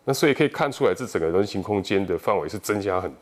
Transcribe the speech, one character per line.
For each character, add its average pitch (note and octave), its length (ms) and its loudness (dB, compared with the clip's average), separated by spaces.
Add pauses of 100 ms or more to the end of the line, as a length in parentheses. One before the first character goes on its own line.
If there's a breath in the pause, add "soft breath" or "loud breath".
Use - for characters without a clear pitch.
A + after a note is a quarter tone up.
那 C3+ 80 0
所 E3 160 2
以 - 60 4
可 - 80 2
以 C#3+ 60 4
看 D3 220 -2
出 C3+ 140 -2
来， F#2+ 80 4
这 B2 140 -4
整 F2+ 160 -2
个 D#2+ 80 2
人 G2 160 4
行 G2 160 -4
空 G#2 180 0
间 G2 240 0
的 F2 140 -2
范 G#2+ 180 0
围 D#2 120 -2
是 G#2+ 100 -8
增 G#2 220 -2
加 F#2+ 200 -2
很 F#2 80 -4 (120)